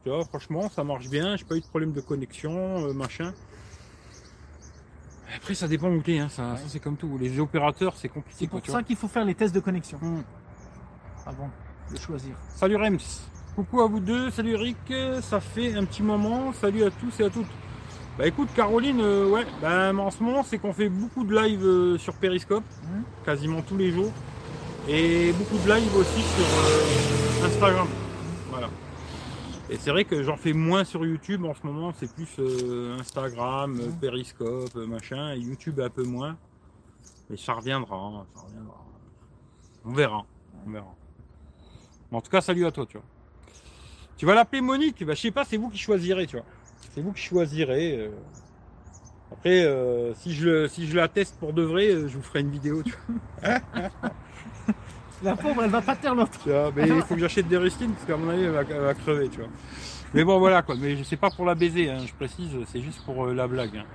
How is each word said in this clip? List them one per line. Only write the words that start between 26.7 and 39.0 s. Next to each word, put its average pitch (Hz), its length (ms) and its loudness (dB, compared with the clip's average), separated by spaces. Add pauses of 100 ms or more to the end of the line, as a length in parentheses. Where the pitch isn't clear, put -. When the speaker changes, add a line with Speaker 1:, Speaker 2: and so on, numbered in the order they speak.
Speaker 1:
Instagram, 185 420 4 (640)
voilà. 123 180 -6 (1000)
Et - 100 -4
c'est - 120 -2
vrai 190 140 4
que 151 180 0
j'en 143 140 0
fais 160 160 0
moins 165 320 4
sur 165 200 -4
YouTube 175 400 -4
en 151 100 -4
ce - 120 -12
moment, 160 300 -6
c'est 120 180 -10
plus, 160 140 -10 (100)
euh, 123 600 -2
Instagram, 131 800 -4
euh, 120 60 -4
Speaker 2:
Mhm. 165 140 -6
Speaker 1:
Periscope, 127 760 -6
euh, 113 100 -8
machin, 131 460 -8
et 127 60 -6
YouTube 135 420 -6
un 123 100 -2
peu 127 140 -4
moins, 131 320 -6 (960)
mais 107 60 -10
ça 120 180 -4
reviendra, 113 420 -4
hein, 101 380 -10
ça - 120 -20
reviendra. 104 380 -18 (1000)